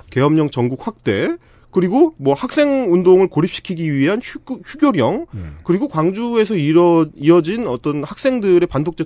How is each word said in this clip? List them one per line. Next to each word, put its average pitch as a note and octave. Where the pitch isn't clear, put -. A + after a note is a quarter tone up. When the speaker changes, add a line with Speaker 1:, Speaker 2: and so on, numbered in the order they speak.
Speaker 1:
계엄령 D3
전국 B2+
확대, D#3+
그리고 A#3+
뭐 C#3
학생 C4
운동을 F3+
고립시키기 E3
위한 D3
휴-, -
휴교령, B3+
Speaker 2:
음. D#2+
Speaker 1:
그리고 G3
광주에서 G#3+
이뤄-, E3
이어진 E3+
어떤 D3
학생들의 G3+
반독재 D#3+